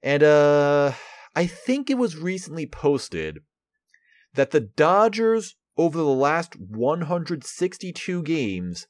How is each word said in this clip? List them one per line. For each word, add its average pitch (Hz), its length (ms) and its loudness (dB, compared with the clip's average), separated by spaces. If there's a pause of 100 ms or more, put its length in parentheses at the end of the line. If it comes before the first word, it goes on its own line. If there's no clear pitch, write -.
And, 143 200 2
uh, 147 680 4 (420)
I 175 120 0
think 254 420 -4
it 269 80 0
was 226 200 -2
recently 165 500 -8
posted 80 720 -4 (960)
that 135 160 0
the 151 100 4
Dodgers, 208 960 2 (220)
over 160 180 2
the 165 80 0
last 143 520 0
one 117 460 -2
hundred 165 400 -6
sixty-two 180 800 -6
games 101 680 -4